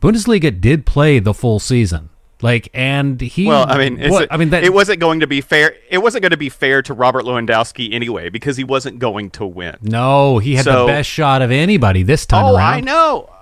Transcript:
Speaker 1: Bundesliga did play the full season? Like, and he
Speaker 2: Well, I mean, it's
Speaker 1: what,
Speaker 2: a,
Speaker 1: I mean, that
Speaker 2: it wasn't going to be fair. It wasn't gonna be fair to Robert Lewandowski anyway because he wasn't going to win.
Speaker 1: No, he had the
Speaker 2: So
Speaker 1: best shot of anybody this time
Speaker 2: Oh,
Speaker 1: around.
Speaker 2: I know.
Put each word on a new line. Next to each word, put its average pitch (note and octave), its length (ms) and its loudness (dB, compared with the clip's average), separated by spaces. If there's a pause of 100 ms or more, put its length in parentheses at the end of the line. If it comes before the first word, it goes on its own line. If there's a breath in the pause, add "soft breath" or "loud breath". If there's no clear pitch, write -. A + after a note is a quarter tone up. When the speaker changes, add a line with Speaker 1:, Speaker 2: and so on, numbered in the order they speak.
Speaker 1:
Bundesliga G3 600 2
did B2+ 240 2
play D3 320 4
the G#2 160 0
full A2+ 240 0
season? F2+ 520 -2 (320)
Like, A#2 320 -2
and C3+ 460 -2
he C#3+ 280 -2
Speaker 2:
Well, C#3 200 4
I C3 100 0
mean, C3+ 220 -2
it's D3 120 0
Speaker 1:
what, F3+ 180 0
Speaker 2:
a, - 40 -8
Speaker 1:
I D#3+ 40 -2
mean, D#3+ 140 2
that E3+ 120 0
Speaker 2:
it F3+ 80 4
wasn't G3 300 0
going D#3+ 180 0
to D#3 80 0
be C#3 140 -2
fair. D3+ 340 0 (140)
It F3 80 -2
wasn't A3+ 240 0
gonna F3+ 160 0
be D3 100 -6
fair C3+ 360 0
to C#3+ 100 -10
Robert B2 320 0
Lewandowski A#2 680 -2
anyway A2+ 360 -6
because C3+ 260 -6
he C3 80 -6
wasn't C3 340 -4
going G#2+ 340 -4
to - 140 -10
win. F2 360 -10
Speaker 1:
No, C3 560 2
he B2 180 0
had C3+ 80 0
the C#3 80 2
Speaker 2:
So B2 160 4
Speaker 1:
best C#3+ 220 -2
shot C3+ 320 0
of B2 100 0
anybody C3 500 2
this G#2 240 0
time - 200 2
Speaker 2:
Oh, C4 100 6
Speaker 1:
around. E3+ 180 2
Speaker 2:
I B3 60 -4
know. C#4 500 -2 (120)